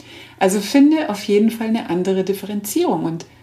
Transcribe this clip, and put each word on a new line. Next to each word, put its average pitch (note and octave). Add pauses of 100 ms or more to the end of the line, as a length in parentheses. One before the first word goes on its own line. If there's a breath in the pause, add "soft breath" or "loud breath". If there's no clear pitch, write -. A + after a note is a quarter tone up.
(380 loud breath)
Also F#3+
finde C#4+
auf G3+
jeden G#3+
Fall A3+
eine A3
andere F#3
Differenzierung G3+
und E3 (160 soft breath)